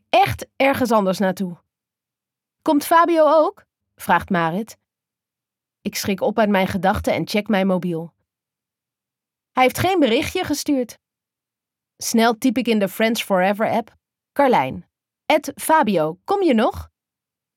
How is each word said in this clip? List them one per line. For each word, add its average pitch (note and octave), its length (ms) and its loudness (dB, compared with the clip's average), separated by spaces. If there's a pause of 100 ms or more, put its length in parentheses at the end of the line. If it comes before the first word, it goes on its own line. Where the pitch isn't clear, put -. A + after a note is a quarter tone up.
echt - 460 0
ergens C4 360 0
anders F#3+ 260 0
naartoe. F#3 400 -2 (1040)
Komt D4 240 0
Fabio E4 420 4
ook? D#4+ 380 2 (300)
Vraagt - 340 0
Marit. F3 480 -4 (1040)
Ik - 140 -10
schrik G3 260 -4
op A3+ 180 0
uit G#3+ 100 2
mijn F#3+ 180 2
gedachten F#3+ 460 -2
en - 140 -2
check G#3 200 -2
mijn G3 200 0
mobiel. F3 460 -4 (1400)
Hij B3+ 120 0
heeft B3+ 140 2
geen F#4 220 0
berichtje C#4+ 440 0
gestuurd. C#4+ 560 -4 (960)
Snel A3+ 400 0
typ B3+ 200 -2
ik B3 100 -2
in A3+ 120 0
de G3 100 0
Friends A3+ 340 -2
Forever G3 460 0
app: A3 260 -6 (360)
"Carlijn, F3+ 580 0 (360)
at D4+ 300 0
Fabio, G3+ 680 0
kom G4+ 200 -2
je E4 100 2
nog?" A#3 360 -2 (680)